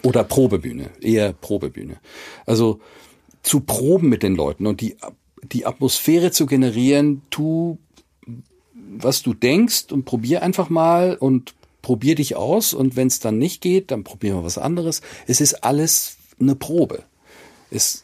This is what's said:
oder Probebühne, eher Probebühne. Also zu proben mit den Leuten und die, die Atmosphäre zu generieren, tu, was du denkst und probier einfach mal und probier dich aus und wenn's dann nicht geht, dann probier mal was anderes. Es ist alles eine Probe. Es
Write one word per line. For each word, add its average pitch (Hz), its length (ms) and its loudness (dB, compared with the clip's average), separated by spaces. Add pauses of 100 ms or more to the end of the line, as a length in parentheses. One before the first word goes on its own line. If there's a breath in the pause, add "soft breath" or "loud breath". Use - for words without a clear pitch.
oder 120 220 4
Probebühne, 98 640 0 (120)
eher 107 320 2
Probebühne. - 640 -8 (480 loud breath)
Also 113 340 2 (640 loud breath)
zu 143 180 2
proben 156 480 2
mit 110 140 2
den 95 120 2
Leuten 78 320 -2
und 104 140 -2
die, 110 160 -6 (540)
die 120 140 -4
Atmosphäre 160 640 2
zu 160 140 2
generieren, 135 840 2
tu, 160 480 -2 (960)
was 113 480 -8
du 123 120 -4
denkst 165 580 0
und 139 140 -2
probier 127 380 -2
einfach 180 260 -2
mal 170 460 2
und 131 380 0 (280)
probier 127 340 0
dich 147 200 -2
aus 160 380 0
und 131 220 0
wenn's 131 240 0
dann 110 180 -2
nicht 156 240 -2
geht, 185 300 0
dann 107 120 -6
probier 98 320 -4
mal 85 80 -4
was 85 140 -6
anderes. 165 440 -4 (260 loud breath)
Es 135 140 4
ist - 220 0
alles 147 540 0 (220)
eine 135 160 4
Probe. - 480 -2 (720 loud breath)
Es - 300 -2